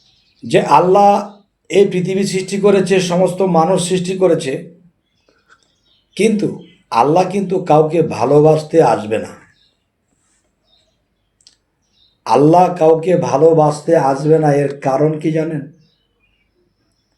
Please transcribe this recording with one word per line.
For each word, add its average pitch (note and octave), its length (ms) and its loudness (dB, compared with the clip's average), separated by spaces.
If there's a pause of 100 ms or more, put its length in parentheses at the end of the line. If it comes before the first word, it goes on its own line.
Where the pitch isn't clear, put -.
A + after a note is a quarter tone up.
(460)
যে D3 140 0
আল্লাহ G3 800 2 (300)
এই G3 200 2
পৃথিবী F#3 360 -4
সৃষ্টি F#3+ 360 -6
করেছে, F#3+ 400 2
সমস্ত F3+ 420 -2
মানুষ F3 460 0
সৃষ্টি F#3 300 -4
করেছে, D3 560 -2 (1400)
কিন্তু G#3 460 -2 (280)
আল্লাহ D3+ 400 0
কিন্তু F#3 340 -6
কাউকে D#3 380 2
ভালোবাসতে D3+ 800 0
আসবে G#2+ 360 -2
না। - 240 -14 (2750)
আল্লাহ E3 520 2
কাউকে D#3+ 400 0
ভালোবাসতে D3+ 800 0
আসবে D3 420 0
না। D3 160 2
এর C#3+ 260 -4
কারণ D3 380 -2
কি D#3+ 140 -4
জানেন? D#3 400 -6 (1500)